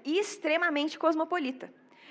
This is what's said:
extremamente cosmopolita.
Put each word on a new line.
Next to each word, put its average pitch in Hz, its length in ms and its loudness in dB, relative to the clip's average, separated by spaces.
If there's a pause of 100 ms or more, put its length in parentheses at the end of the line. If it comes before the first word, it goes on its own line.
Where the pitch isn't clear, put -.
extremamente 320 920 0
cosmopolita. 320 760 0 (380)